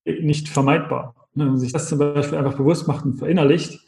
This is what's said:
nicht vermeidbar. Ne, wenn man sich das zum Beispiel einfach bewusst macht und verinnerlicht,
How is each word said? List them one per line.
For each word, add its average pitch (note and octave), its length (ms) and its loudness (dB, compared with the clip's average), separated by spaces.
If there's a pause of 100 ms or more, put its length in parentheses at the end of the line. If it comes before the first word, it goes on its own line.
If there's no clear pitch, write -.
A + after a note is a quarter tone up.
nicht D#3 440 -2
vermeidbar. C#3 640 0 (180)
Ne, D3 120 -2
wenn C3 60 2
man C3 80 2
sich B2+ 140 -2
das D3+ 160 -4
zum D3+ 100 -2
Beispiel D3 380 0
einfach C3+ 200 0
bewusst D3+ 300 2
macht - 180 -2
und B2+ 100 -2
verinnerlicht, D#3+ 720 2